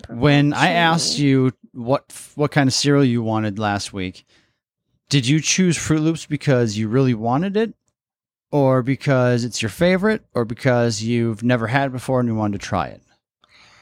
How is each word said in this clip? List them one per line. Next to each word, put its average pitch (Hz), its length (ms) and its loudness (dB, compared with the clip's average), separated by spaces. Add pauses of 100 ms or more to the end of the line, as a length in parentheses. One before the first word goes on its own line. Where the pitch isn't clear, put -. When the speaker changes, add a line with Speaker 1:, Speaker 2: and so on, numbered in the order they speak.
Speaker 1:
purple 120 140 -8
Speaker 2:
When 143 320 4
I - 120 -2
Speaker 1:
chimney. 170 100 2
Speaker 2:
asked 165 440 2
you 135 320 2 (200)
what, 127 400 -4 (240)
what 143 160 -2
kind 139 160 2
of 127 60 0
cereal 143 320 4
you 120 180 0
wanted 110 360 -4
last 104 340 -4
week, 92 320 -8 (840)
did 139 180 0
you 156 120 4
choose 180 380 0
Froot 156 260 0
Loops 160 220 -2
because 123 520 0
you 110 100 -2
really 127 260 2
wanted 131 440 -2
it, 220 160 -2 (800)
or 131 300 2
because 123 640 0
it's 117 180 -6
your 113 80 -2
favorite, 185 540 0 (100)
or 120 100 -2
because 120 600 0
you've 117 400 -2
never 120 240 0
had 139 200 0
it 131 40 -6
before 127 300 -4
and 120 60 0
you 113 80 -2
wanted 104 240 -2
to - 80 -14
try 82 200 -2
it? 52 140 -18 (800)